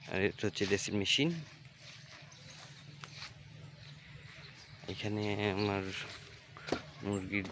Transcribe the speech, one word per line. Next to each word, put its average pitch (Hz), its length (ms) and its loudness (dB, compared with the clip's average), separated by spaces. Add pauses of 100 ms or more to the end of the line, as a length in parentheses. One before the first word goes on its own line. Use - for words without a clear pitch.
(120)
আর 95 80 4
এটা 101 260 4
হচ্ছে 101 200 2
ড্রেসিং 98 300 4
মেশিন। 147 440 6 (3500)
এখানে 104 640 4
আমার 98 320 6 (1200)
মুরগির 98 500 2